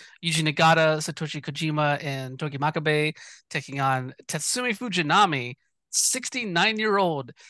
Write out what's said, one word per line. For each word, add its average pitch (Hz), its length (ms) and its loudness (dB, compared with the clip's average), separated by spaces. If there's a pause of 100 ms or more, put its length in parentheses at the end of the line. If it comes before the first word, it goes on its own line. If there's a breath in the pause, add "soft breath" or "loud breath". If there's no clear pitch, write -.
(220 loud breath)
Yuji 160 240 0
Nagata, 160 500 6
Satoshi 156 440 -8
Kojima, 151 600 -2
and 135 380 -8
Togi 139 180 -6
Makabe 151 560 0 (360 loud breath)
taking 139 320 -6
on 131 320 0 (140)
Tatsumi 240 500 -4
Fujinami, 170 800 0 (340)
sixty-nine-year-old 202 1400 0 (180 loud breath)